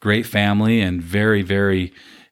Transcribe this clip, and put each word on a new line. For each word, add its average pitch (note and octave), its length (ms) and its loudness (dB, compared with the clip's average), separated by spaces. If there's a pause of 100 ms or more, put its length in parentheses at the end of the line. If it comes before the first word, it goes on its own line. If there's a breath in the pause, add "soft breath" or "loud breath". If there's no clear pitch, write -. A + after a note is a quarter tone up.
great G#2+ 260 0
family, G#2+ 560 2
and F2+ 200 -4
very, G2+ 400 0
very F#2+ 500 0 (400 loud breath)